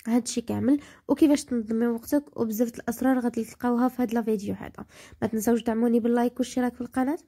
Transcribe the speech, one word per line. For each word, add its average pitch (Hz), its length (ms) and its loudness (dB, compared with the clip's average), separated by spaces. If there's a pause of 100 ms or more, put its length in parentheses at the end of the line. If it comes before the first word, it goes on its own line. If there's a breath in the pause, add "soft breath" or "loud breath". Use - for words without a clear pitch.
هادشي 240 340 0
كامل، 226 380 0 (280 loud breath)
وكيفاش 285 360 4
تنظمي 226 440 -2
وقتك، 240 500 -2
وبزاف 226 340 -2
د - 40 -20
الاسرار 254 440 0
غادي 233 240 -2
تلقاوها 240 440 0
في 254 140 -2
هاد 233 160 0
الفيديو 208 360 -2
هذا. - 320 -12 (360 loud breath)
ما 226 60 -2
تنساوش 220 360 0
دعموني 233 360 2
باللايك 240 340 2
والاشتراك 247 420 -2
في - 60 -14
القناه 262 360 -2 (100)